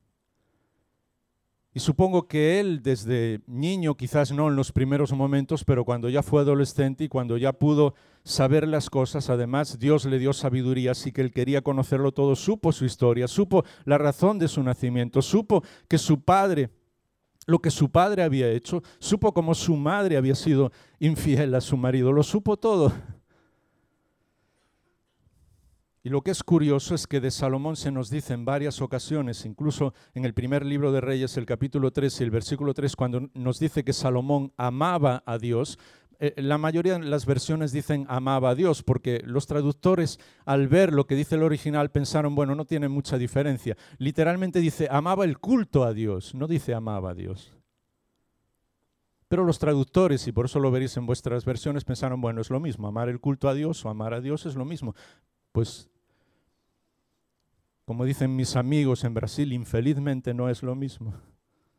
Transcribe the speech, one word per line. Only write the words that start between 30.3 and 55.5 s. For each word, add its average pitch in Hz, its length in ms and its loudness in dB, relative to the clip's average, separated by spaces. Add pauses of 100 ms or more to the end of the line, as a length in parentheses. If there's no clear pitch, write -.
primer 139 320 -2
libro 143 280 0
de 135 80 2
Reyes, 131 340 -2
el 123 100 -4
capítulo 131 460 -2
tres 135 300 -2
y - 20 -2
el 117 80 0
versículo 135 420 -2
tres, 139 220 -4
cuando 123 380 -4
nos 127 260 -4
dice 156 240 -2
que 139 80 -2
Salomón 135 640 0
amaba 135 680 0
a 117 120 -4
Dios, 117 400 -2 (440)
eh, 147 160 -2
la 143 200 0
mayoría 165 400 0
de 165 80 -8
las 143 200 -2
versiones 139 480 -2
dicen 143 340 -2
amaba 131 440 0
a 123 40 0
Dios, 160 260 2
porque - 440 -2
los 120 200 -4
traductores 151 760 0 (260)
al 139 240 0
ver 175 240 6
lo 139 120 4
que 139 100 -2
dice 147 200 -2
el 156 80 2
original 151 480 0
pensaron, 147 420 0
"Bueno, 139 220 0
no 151 100 -6
tiene 147 220 -2
mucha 139 300 -2
diferencia". 127 580 -2 (220)
Literalmente 170 640 0
dice, 156 280 0
"Amaba 175 360 0
el 156 120 0
culto 202 460 2
a 113 100 0
Dios", 104 400 -4
no 131 140 -6
dice, 156 260 -2
"Amaba 107 380 -6
a - 20 -10
Dios". 92 400 -12 (1700)
Pero 170 160 0
los 170 160 2
traductores, 147 680 2
y 120 40 -4
por 120 140 0
eso 135 160 -2
lo 135 100 2
veréis 127 240 -2
en 123 100 -6
vuestras 120 380 -4
versiones, 135 400 -4
pensaron, 127 380 -4
"Bueno, 113 180 -2
es 113 100 -6
lo 131 120 -2
mismo, 113 260 -6
amar 113 220 -4
el 120 100 -4
culto 139 300 0
a 135 40 2
Dios 151 320 -4
o 113 40 -6
amar 110 240 -6
a 120 80 -6
Dios 143 240 -6
es 143 100 -8
lo 131 80 -6
mismo". 135 320 -8 (560)